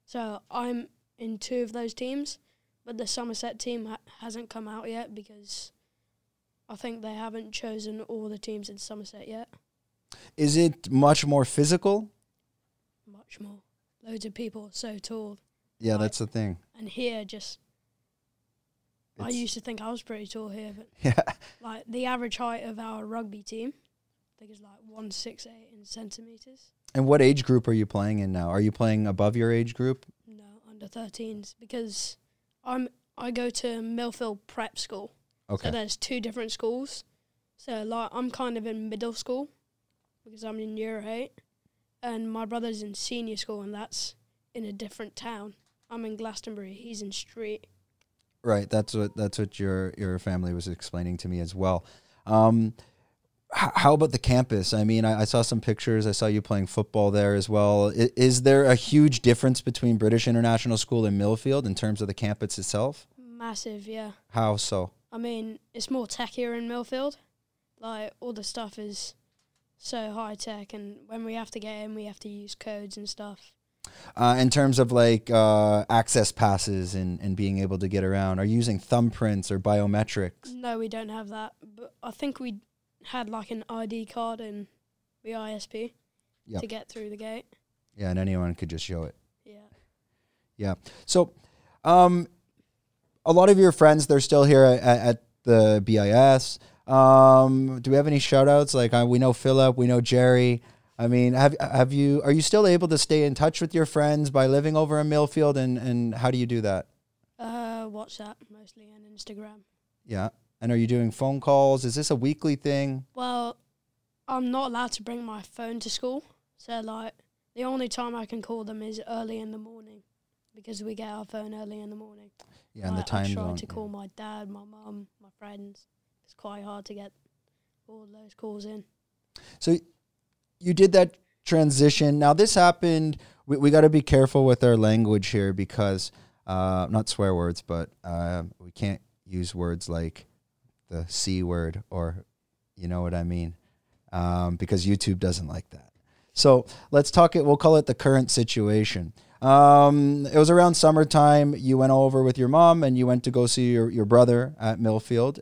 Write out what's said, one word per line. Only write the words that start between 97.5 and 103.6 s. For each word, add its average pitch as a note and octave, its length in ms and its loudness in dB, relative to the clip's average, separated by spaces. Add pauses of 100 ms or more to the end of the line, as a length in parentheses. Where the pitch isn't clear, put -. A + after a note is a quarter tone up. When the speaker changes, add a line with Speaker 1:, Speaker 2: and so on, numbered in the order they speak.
Speaker 2:
do B2+ 100 -4
we C3+ 60 6
have C#3+ 100 4
any D3 120 2
shout C3+ 300 4
outs? C#3+ 260 4
Like, A#2+ 200 2
uh, A#2+ 120 4
we B2 120 4
know B2+ 140 4
Philip, C3 440 4
we B2+ 100 2
know B2 140 4
Jerry. B2 600 4 (360)
I A#2 80 -2
mean, B2 280 4
have, C#3+ 260 4
have C3 320 0
you, C#3+ 320 2
are C#3+ 80 4
you D#3 80 4
still G#3 260 2
able F3 220 4
to D#3 100 2
stay D#3 260 2
in C#3+ 100 0
touch D3+ 260 0